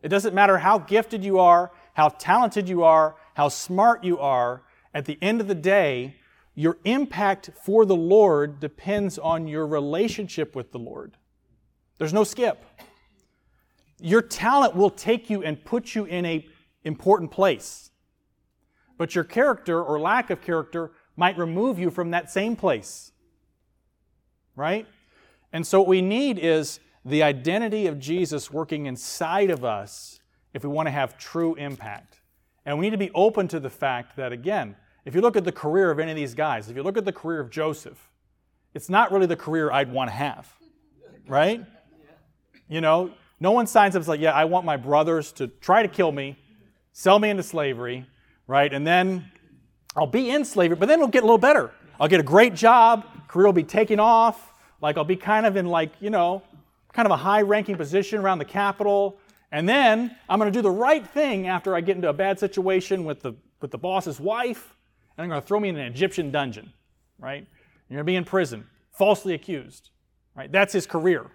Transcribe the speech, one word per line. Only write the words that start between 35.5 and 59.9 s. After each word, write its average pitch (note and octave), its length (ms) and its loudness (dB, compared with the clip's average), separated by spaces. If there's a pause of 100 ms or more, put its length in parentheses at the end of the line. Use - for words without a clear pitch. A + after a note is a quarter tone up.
career E3+ 380 0
of D3+ 100 -2
any E3 120 -4
of D#3 60 -8
these C3 180 -8
guys, B2 340 -4
if A#2+ 60 -14
you C3+ 80 -10
look G3 140 -4
at G3+ 80 -4
the F#3+ 80 -4
career D#3+ 260 -8
of B2+ 100 -10
Joseph, - 600 -8 (640)
it's - 140 -14
not G3 220 4
really F#3+ 140 2
the E3+ 120 -2
career D#3 340 -2
I'd C3 200 0
want B2+ 180 -4
to G#2 40 -10
have, C#3 400 -8 (760)
right? F3+ 380 0 (1000)
You D#3+ 140 -6
know, E3 300 2 (280)
no F3+ 120 2
one A#3 140 2
signs G3+ 300 4
up F#3 40 2
and D#3+ 40 -6
is D#3 60 -8
like, D3+ 100 -2
"Yeah, D#3 140 4
I D3 100 6
want F3 220 0
my D#3 100 -2
brothers D3+ 580 0
to C3 140 -6
try F#3+ 340 2
to G#3 60 0
kill E3+ 240 0
me, C#3 260 -10 (540)
sell G3 260 4
me G#3+ 120 2
into G3 140 -2
slavery, B2+ 640 -6 (420)
right? C#3 260 2
And C#3+ 120 -4
then F3+ 460 0 (640)
I'll D3+ 120 -2
be A#3+ 220 -2
in C#4+ 140 0
slavery, F3 320 2
but F#3 120 0
then D#4 120 6
it'll C#4+ 80 2
get A#3+ 160 2
a - 20 0
little A3+ 120 8
better. A3+ 340 4 (280)
I'll D3+ 100 2
get E3+ 100 6
a D#3 40 2
great F#3+ 300 6
job, A3+ 520 6 (240)
career F#3 160 4
will G3+ 80 6
be F3 100 4
taking G#3 380 0
off, A3+ 520 2 (280)
like, D3+ 160 -2
I'll D3+ 80 -2
be F3+ 100 -2
kind G#3+ 300 0
of G3 100 2
in, F#3 120 -2
like, E3 340 -2
you G3+ 80 -6
know, F#3+ 340 0 (480)
kind A#3 140 0
of G3 60 4
a D#3 60 2
high-ranking G3+ 600 0
position F#3+ 420 -2
around F#3+ 200 0
the D3 60 -6
Capitol, G3+ 760 -2 (320)
and D#3 180 -2
then A#3+ 460 2 (120)